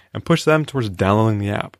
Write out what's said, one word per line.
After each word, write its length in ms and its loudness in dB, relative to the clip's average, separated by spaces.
and 100 -10
push 200 0
them 220 2
towards 240 -4
downloading 500 2
the 100 -2
app. 300 -6